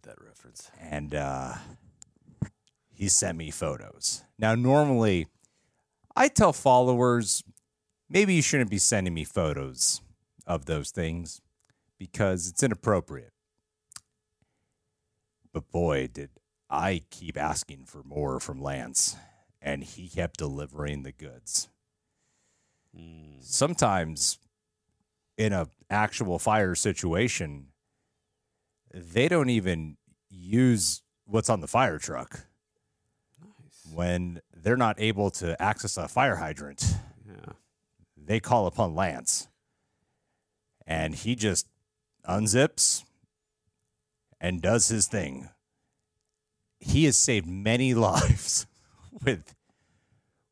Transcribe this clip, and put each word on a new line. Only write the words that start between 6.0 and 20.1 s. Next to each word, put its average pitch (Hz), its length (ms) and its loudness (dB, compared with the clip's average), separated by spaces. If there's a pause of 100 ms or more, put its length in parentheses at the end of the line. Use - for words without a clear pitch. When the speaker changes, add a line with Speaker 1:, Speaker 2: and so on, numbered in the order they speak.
Speaker 2:
I 277 140 6
tell 190 240 6
followers, 123 920 4 (680)
"Maybe 190 260 4
you 156 60 6
shouldn't 131 280 2
be 101 80 -2
sending 92 360 2
me 78 120 -4
photos 127 760 -2 (460)
of 80 160 -2
those 76 280 -4
things 82 500 -6 (560)
because 92 500 -2
it's 90 160 -2
inappropriate." 92 680 -2 (2250)
But - 200 -8
boy, 73 360 0
did 69 220 -14 (400)
I 85 400 -2
keep - 280 -14
asking 71 480 -6
for - 160 -20
more 69 380 -4
from 135 220 -10
Lance, 65 560 -4 (440)
and 71 220 -6
he - 240 -16
kept 85 300 -6